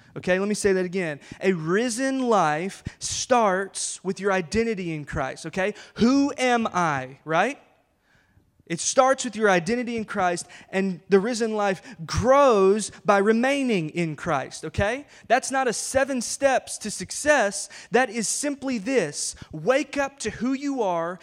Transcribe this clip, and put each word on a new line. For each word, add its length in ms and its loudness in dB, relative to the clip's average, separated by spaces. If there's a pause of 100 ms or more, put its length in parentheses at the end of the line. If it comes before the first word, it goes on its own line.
(160)
Okay, 240 0
let 80 0
me 80 0
say 160 2
that 120 2
again. 360 -4 (200)
A 120 2
risen 760 0
life 540 2 (160)
starts 1040 0
with 160 -4
your 140 0
identity 600 -2
in 120 -6
Christ, 420 -6
okay? 280 -2 (200)
Who 420 4
am 360 2
I, 520 -2
right? 360 0 (1080)
It 140 -6
starts 440 2
with 120 -8
your 140 4
identity 460 0
in 80 -6
Christ, 440 -2 (220)
and 280 -2 (100)
the 120 6
risen 340 -2
life 260 0 (240)
grows 840 4 (140)
by 140 4
remaining 720 2
in 260 -4
Christ, 480 -4
okay? 420 -2 (220)
That's 240 2
not 160 0
a 40 0
seven 480 -2
steps 580 0
to 120 -8
success. 800 0 (240)
That 180 2
is 160 -4
simply 520 -4
this. 580 -2 (160)
Wake 440 0
up 240 -4
to 100 -6
who 240 -4
you 280 -4
are 400 -4